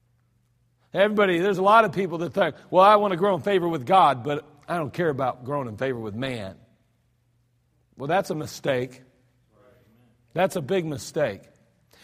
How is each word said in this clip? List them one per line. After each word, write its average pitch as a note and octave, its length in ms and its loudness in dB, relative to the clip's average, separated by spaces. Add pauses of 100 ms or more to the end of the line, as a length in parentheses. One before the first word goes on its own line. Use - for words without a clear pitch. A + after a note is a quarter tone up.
(920)
Everybody, G3 460 2
there's F#3 200 0
a F#3 40 -2
lot G#3+ 220 6
of F#3 80 -2
people E3+ 260 -4
that D#3+ 160 -8
think, F3 220 0 (140)
"Well, F#3 140 6
I G#3 120 8
want G#3 160 2
to F3+ 40 -4
grow F#3+ 180 0
in D#3+ 60 -4
favor F3+ 280 0
with D#3 180 -6
God, D3 360 4
but D3 220 -6 (240)
I E3 80 -4
don't D3+ 160 -6
care E3+ 160 -2
about B2+ 360 -4
growing C#3 240 -6
in G#2 100 -12
favor C3 200 -4
with A2 160 -10
man." A2+ 420 -8 (1400)
Well, C#3 120 -10
that's F#3 220 0
a F#3 40 -4
mistake. C3 680 -6 (1300)
That's F3+ 220 -2
a F3+ 40 -4
big E3 240 -2
mistake. C3+ 580 -6 (600)